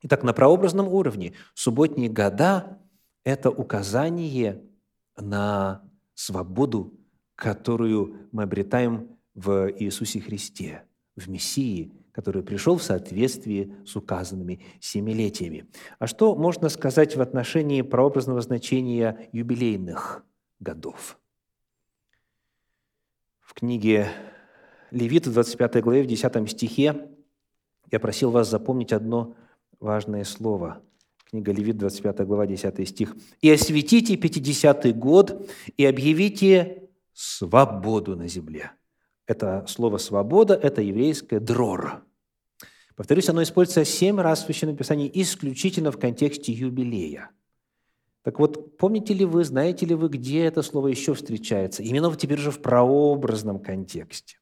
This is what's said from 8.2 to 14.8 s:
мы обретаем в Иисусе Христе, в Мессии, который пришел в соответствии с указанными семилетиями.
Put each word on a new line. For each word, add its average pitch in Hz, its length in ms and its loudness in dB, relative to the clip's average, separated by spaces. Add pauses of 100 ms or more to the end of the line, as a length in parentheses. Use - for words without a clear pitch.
мы 110 120 -6
обретаем 110 640 -2 (260)
в 98 460 -2
Иисусе 104 400 -6
Христе, 90 640 -12 (320)
в 90 120 -16
Мессии, 95 640 -6 (200)
который 95 320 -6
пришел 104 340 0
в 170 60 -6
соответствии 98 920 -4 (120)
с - 100 -18
указанными 92 640 -8 (200)
семилетиями. 98 880 -6 (320)